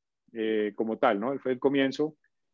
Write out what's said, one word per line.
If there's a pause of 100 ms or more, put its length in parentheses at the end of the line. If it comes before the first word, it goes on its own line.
(340)
eh,
como
tal,
¿no?
Fue
el
comienzo, (360)